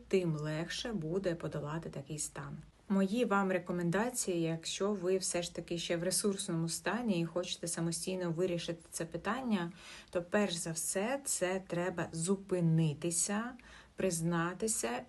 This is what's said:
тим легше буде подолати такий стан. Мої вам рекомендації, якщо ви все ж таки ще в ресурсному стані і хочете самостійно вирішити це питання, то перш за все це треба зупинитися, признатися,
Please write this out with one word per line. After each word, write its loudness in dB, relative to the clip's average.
тим 4
легше -2
буде 0
подолати -4
такий -8
стан. -8
Мої 4
вам 4
рекомендації, 2
якщо 0
ви 2
все -2
ж -6
таки -4
ще 0
в -2
ресурсному 0
стані 0
і 2
хочете -4
самостійно 0
вирішити 0
це -4
питання, 0
то 0
перш 2
за -2
все -2
це 0
треба 0
зупинитися, 2
признатися, 0